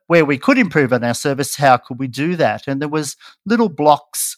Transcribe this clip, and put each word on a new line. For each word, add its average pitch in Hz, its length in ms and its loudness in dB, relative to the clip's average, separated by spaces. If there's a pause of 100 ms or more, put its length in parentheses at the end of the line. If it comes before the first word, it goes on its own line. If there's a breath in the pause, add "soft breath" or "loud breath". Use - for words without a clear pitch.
where 165 180 4
we 139 120 -2
could 254 200 0
improve 156 340 2
on 123 100 0
our 120 120 -2
service, 139 420 -4
how 135 220 4
could 123 200 -8
we 131 120 -6
do 147 260 -4
that? 113 320 -2
And 139 140 -4
there 151 80 -6
was 147 260 -6 (300 loud breath)
little 226 240 0
blocks - 680 0